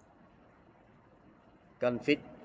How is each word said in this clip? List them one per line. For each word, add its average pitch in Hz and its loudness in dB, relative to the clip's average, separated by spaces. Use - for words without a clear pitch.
Config 123 2